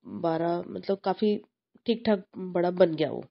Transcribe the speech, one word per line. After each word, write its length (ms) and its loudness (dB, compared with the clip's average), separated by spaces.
बारह, 600 -2
मतलब, 320 -4
काफ़ी 440 0
ठीक 200 -2
ठाक 300 2
बड़ा 340 0
बन 240 4
गया 160 0
वो। 200 -8